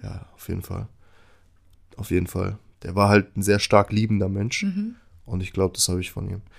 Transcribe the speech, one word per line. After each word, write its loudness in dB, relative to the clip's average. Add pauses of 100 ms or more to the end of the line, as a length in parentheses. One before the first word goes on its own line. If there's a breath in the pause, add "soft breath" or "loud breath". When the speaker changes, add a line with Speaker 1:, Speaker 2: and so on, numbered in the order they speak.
Speaker 1:
Ja, -12
auf -20
jeden -4
Fall. -8 (1120)
Auf -8
jeden 2
Fall. -4 (260)
Der -8
war 6
halt 4
ein -2
sehr 4
stark 4
liebender 2
Mensch. -2
Speaker 2:
Mhm. -4 (300 soft breath)
Speaker 1:
Und -4
ich -8
glaub, 2
das -2
hab 0
ich -6
von -8
ihm. -8 (180 soft breath)